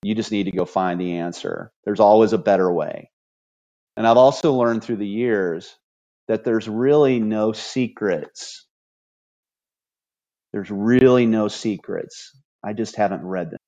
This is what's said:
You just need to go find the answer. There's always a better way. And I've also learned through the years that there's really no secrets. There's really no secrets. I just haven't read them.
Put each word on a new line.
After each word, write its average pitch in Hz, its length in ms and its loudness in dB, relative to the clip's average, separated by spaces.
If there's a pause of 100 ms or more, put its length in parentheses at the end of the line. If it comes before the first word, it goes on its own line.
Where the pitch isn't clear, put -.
You 107 120 -4
just 110 180 -6
need 101 120 -2
to 95 60 -4
go 92 140 -2
find 90 360 -4
the 87 180 -4
answer. 85 540 -10 (120)
There's 101 160 -2
always 107 320 6
a 110 60 0
better 92 320 2
way. - 400 -6 (840)
And 110 100 0
I've 117 120 6
also 139 340 4
learned 117 300 0
through 117 140 -6
the 101 100 -6
years 101 680 -4 (540)
that 110 160 -2
there's 113 240 -2
really 131 520 2
no 107 320 -2
secrets. - 1120 -6 (1900)
There's 101 180 -8
really 123 540 4
no 110 240 2
secrets. - 880 -8 (260)
I 104 120 -10
just 104 220 -8
haven't 98 280 -2
read 90 260 -6
them. - 180 -16